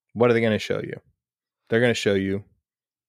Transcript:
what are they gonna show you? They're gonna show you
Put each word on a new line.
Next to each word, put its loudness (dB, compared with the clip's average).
what 2
are 4
they 2
gonna 0
show -4
you? -12
They're 2
gonna 2
show 0
you -2